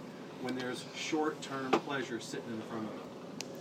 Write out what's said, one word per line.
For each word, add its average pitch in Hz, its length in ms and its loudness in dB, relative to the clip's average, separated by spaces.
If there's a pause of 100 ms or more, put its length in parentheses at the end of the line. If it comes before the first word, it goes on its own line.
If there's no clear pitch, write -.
(400)
when 127 140 2
there's 123 300 0 (100)
short-term 151 760 2
pleasure 120 480 4
sitting - 320 -4
in 110 120 -2
front 113 220 -2
of 104 100 -4
them. - 540 -6 (120)